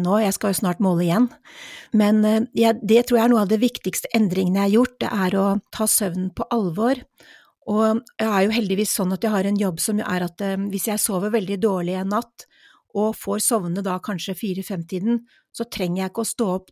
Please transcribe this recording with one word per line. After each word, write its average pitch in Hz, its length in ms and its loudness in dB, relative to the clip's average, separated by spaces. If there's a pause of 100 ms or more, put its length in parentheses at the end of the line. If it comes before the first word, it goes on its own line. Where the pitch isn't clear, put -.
nå, 196 180 2
jeg 196 140 0
skal 202 160 -2
jo - 80 -2
snart 180 180 0
måle 180 300 2
igjen. 208 160 4 (640)
Men, 214 340 4
eh, 220 200 2 (100)
jeg, 226 240 4
det 220 300 4
tror 240 100 4
jeg 226 60 4
er 247 80 6
noe 226 100 4
av 190 80 0
det 220 80 4
viktigste - 560 -2
endringene 190 460 2
jeg 202 80 2
har 208 80 4
gjort, 247 260 2
det 220 80 -2
er 190 240 0
å 196 120 2 (280)
ta 220 160 -2
søvnen 185 400 -2
på - 240 -8
alvor. 220 460 0 (680)
Og 214 160 2 (400)
jeg 220 60 0
er 196 180 2
jo 214 80 0
heldigvis 202 400 0
sånn 185 220 0
at 220 100 -2
jeg 214 80 0
har 196 160 0
en 202 80 0
jobb 180 240 -2
som 208 160 -2
er 180 300 -2
at, 202 180 -8
eh, 196 80 -2 (160)
hvis 190 160 -6
jeg 214 160 -2
sover 208 320 -2
veldig 196 300 -2
dårlig 185 340 0
en 190 160 -2
natt, - 320 -6 (480)
og 214 240 0
får 202 240 -4
sovne 190 400 -2
da 185 160 -4
kanskje 185 400 -6
fire-fem-tiden, 190 840 -4 (260)
så - 160 -8
trenger 185 380 -4
jeg 185 80 -6
ikke 226 100 -4
å - 80 -4
stå 226 240 -2
opp 190 180 -8